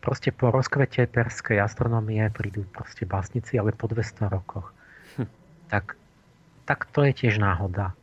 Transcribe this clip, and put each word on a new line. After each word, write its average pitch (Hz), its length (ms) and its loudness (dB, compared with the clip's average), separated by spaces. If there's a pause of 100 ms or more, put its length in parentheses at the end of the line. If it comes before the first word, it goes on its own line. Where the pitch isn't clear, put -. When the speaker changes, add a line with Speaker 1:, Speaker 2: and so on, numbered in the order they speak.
Speaker 1:
Proste - 300 0
po 123 180 2
rozkvete 127 560 2
perskej 113 540 0
astronómie 110 720 0
prídu 101 400 -6
proste - 340 -10
básnici, 95 480 -4
ale 107 160 2
po - 160 -4
dvesto 110 400 -2
rokoch. - 460 -6 (420)
Speaker 2:
Hm. 117 140 -4 (420)
Speaker 1:
Tak, 101 240 -4 (720)
tak 143 120 0 (120)
to 143 160 6
je 135 80 4
tiež 107 240 2
náhoda. 95 640 0